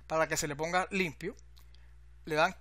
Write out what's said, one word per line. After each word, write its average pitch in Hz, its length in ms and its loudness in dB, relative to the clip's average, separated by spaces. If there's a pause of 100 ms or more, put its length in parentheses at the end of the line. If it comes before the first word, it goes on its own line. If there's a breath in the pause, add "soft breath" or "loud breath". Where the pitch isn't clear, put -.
para 160 180 2
que 156 100 -2
se 156 120 -2
le 143 80 -6
ponga 175 340 0
limpio. 185 460 -2 (880 soft breath)
Le 156 100 -4
dan 170 260 2